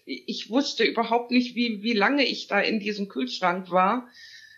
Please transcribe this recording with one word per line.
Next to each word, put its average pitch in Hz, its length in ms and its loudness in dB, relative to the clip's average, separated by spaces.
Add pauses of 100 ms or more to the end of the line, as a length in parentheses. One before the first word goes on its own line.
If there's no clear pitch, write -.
Ich - 460 -8
wusste 226 340 2
überhaupt 233 460 0
nicht, 247 240 2
wie, 226 280 -2
wie 233 120 0
lange 247 320 4
ich - 200 -4
da 202 140 2
in 214 180 0
diesem 202 300 -4
Kühlschrank 190 600 -2
war. 196 380 2 (500)